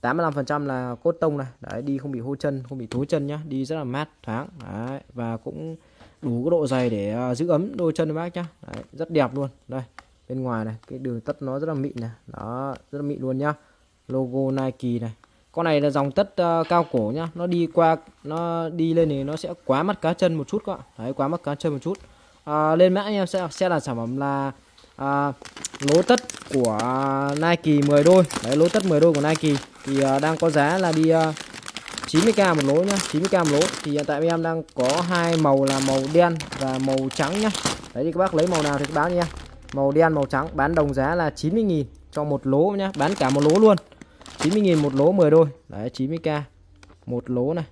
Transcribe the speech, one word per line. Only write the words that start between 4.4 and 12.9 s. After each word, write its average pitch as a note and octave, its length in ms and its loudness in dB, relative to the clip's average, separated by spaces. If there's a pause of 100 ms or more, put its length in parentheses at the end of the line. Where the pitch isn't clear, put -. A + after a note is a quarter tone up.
Đấy, B2 280 -8 (140)
và A#2 220 -6
cũng D#3 400 -12 (460)
đủ A#2+ 220 -4
cái D#3+ 60 0
độ E3 160 2
dày B2+ 240 0
để, G#2 220 -2
à, B2 220 -4
giữ D#3+ 140 -4
ấm E3+ 280 0
đôi E3+ 180 -2
chân D#3+ 140 -2
cho D#3 60 -6
bác E3+ 220 -8
nhá. F3 100 -8 (200)
Đấy, - 160 -12 (100)
rất D#3+ 180 -10
đẹp C3+ 240 0
luôn. C#3 140 -4 (200)
Đây, B2+ 140 -8 (460)
bên C3 140 -6
ngoài A#2 220 -4
này, A2 100 -6 (120)
cái C3 120 -12
đường B2 220 -6
tất C#3+ 220 -8
nó C3+ 160 -6
rất D3+ 80 -4
là D#3+ 80 -4
mịn C#3 220 -4
này. A#2 140 -8 (160)
Đó, B2 480 -8 (180)